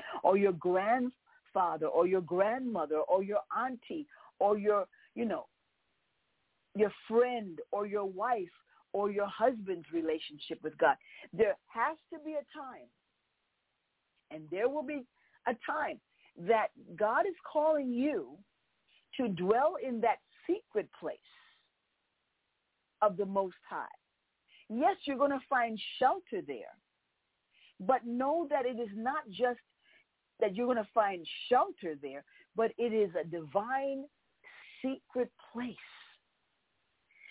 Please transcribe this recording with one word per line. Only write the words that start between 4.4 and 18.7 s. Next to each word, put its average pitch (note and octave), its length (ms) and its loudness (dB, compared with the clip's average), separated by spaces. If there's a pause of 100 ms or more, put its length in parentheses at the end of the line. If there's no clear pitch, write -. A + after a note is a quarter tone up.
or G#3 180 4
your, G3+ 280 2 (280)
you A3+ 100 -2
know, E3 220 -4 (1300)
your G3+ 180 2 (160)
friend A3 520 2 (100)
or G#3 160 -2
your G3+ 180 -2
wife G3 440 -2 (440)
or G3+ 180 2
your G3+ 180 0
husband's G3 640 0
relationship D#3+ 680 -4
with D3+ 160 -6
God. D3 180 6 (360)
There F#3+ 240 2 (120)
has C#4+ 280 -4 (160)
to E4 120 -12
be D#4 80 -8
a D4 260 -8
time, B3 300 -16 (1400)
and D#3 200 -14
there G3 180 0
will D4 140 -4
be C4+ 220 -6 (420)
a B3 80 0 (120)
time, C#4+ 340 -4 (380)
that G#3+ 300 2 (280)
God A#3 300 2
is F#4 80 -4 (160)
calling D4+ 420 2
you A#3+ 440 -2 (840)